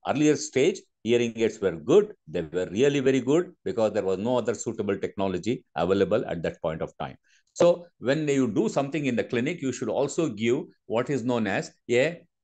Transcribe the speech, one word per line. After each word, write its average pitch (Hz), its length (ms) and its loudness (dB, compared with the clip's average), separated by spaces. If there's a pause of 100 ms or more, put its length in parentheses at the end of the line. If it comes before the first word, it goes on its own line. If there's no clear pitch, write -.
earlier 151 280 4
stage, 147 460 0 (220)
hearing 117 320 2
aids 113 260 0
were 90 140 0
good. 170 380 4 (140)
They 80 140 -4
were 82 300 -4
really 143 280 2
very 135 220 2
good 160 320 0 (100)
because 107 300 0
there 101 100 0
was 95 140 0
no 120 200 0
other 113 160 0
suitable 101 440 -4
technology 98 680 -4 (120)
available 95 520 2
at 85 160 -6
that 82 180 -6
point 80 200 -4
of 80 160 -6
time. 67 200 -10 (360)
So 175 340 2 (120)
when 147 280 -2
you 135 240 2
do 175 180 0
something 143 360 -2
in 123 100 0
the 101 80 0
clinic, 135 380 -4
you 131 100 -2
should 120 180 -6
also 143 400 0
give 117 340 0 (220)
what 113 240 -2
is 131 140 -2
known 117 240 0
as 113 240 -2 (180)
a 143 320 2 (220)